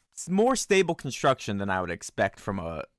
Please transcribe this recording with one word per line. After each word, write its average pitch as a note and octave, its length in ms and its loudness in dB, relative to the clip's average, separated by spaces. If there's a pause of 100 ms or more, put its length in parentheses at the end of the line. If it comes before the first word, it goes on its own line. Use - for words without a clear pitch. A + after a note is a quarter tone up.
(160)
s-, - 120 -12
more A3 280 4
stable F#3+ 380 2
construction B2+ 640 -2
than G2 120 -4
I F#2 100 0
would F2 100 -4
expect - 500 -4
from G2 180 -4
a, E2 260 -6 (140)